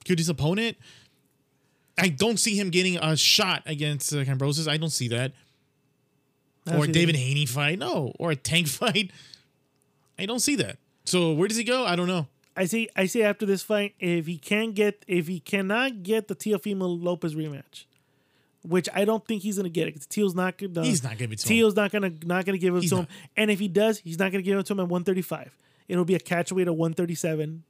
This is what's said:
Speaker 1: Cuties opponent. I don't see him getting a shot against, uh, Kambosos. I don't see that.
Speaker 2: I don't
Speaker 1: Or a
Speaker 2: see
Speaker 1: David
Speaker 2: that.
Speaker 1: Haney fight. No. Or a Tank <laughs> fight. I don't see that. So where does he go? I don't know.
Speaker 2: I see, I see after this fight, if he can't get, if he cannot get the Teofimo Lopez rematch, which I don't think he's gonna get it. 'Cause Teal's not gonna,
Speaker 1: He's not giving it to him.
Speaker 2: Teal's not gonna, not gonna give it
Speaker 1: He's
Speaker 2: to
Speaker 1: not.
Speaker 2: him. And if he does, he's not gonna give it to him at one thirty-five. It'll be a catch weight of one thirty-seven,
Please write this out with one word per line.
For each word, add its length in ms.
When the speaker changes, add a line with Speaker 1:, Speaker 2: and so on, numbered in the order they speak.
Speaker 1:
Cuties 240
opponent. 480
I 120
don't 320
see 180
him 120
getting 260
a 200
shot 480
against, 480
uh, 120
Kambosos. 420
I 100
don't 140
see 180
that. 240
Speaker 2:
I 60
don't 80
Speaker 1:
Or 20
a 40
Speaker 2:
see 60
Speaker 1:
David 220
Speaker 2:
that. 60
Speaker 1:
Haney 260
fight. 320
No. 400
Or 140
a 40
Tank 320
<laughs> 0
fight. 440
I 80
don't 140
see 160
that. 220
So 280
where 140
does 120
he 60
go? 200
I 100
don't 140
know. 180
Speaker 2:
I 80
see, 320
I 100
see 160
after 240
this 160
fight, 380
if 260
he 100
can't 380
get, 320
if 220
he 100
cannot 640
get 240
the 80
Teofimo 640
Lopez 360
rematch, 480
which 260
I 120
don't 200
think 160
he's 140
gonna 140
get 180
it. 40
'Cause 140
Teal's 280
not 240
gonna, 260
Speaker 1:
He's 180
not 140
giving 160
it 80
to 60
him. 20
Speaker 2:
Teal's 260
not 160
gonna, 220
not 200
gonna 140
give 180
it 60
Speaker 1:
He's 80
Speaker 2:
to 60
Speaker 1:
not. 60
Speaker 2:
him. 60
And 140
if 80
he 100
does, 300
he's 200
not 120
gonna 120
give 160
it 80
to 80
him 60
at 80
one 160
thirty-five. 520
It'll 160
be 100
a 60
catch 320
weight 160
of 80
one 160
thirty-seven, 760